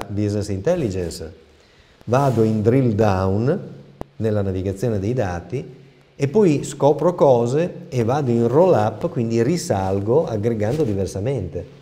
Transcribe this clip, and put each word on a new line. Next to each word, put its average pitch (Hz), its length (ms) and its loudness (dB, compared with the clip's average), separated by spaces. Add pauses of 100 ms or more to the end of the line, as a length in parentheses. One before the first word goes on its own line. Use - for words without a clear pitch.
business 104 420 -2
intelligence. 92 840 -4 (720)
Vado 120 400 2
in 110 180 0
drill 120 300 4
down 101 800 0 (440)
nella 107 260 0
navigazione 98 560 -2
dei 104 140 -2
dati 92 600 -6 (420)
e 139 120 -2
poi 180 360 4
scopro 151 520 2
cose 139 760 2
e 123 140 0
vado 131 260 0
in 117 180 2
roll 160 260 4
up, 110 360 0
quindi 113 320 -2
risalgo 107 840 0
aggregando 117 560 -2
diversamente. 98 840 -4 (160)